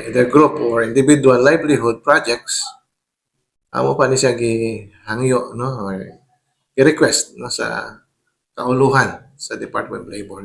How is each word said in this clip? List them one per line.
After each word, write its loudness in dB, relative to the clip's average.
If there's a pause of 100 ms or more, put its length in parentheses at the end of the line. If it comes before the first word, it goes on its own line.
either 0
group 4
or 0
individual 4
livelihood 2
projects, 0 (1040)
amo -2
pa 2
ni 0
siya 2
gihangyo, -4
no? -8
Or -8 (720)
i-request, 2
no, -12
sa -8 (640)
kauluhan 0
sa -10
Department -8
of -16
Labor -14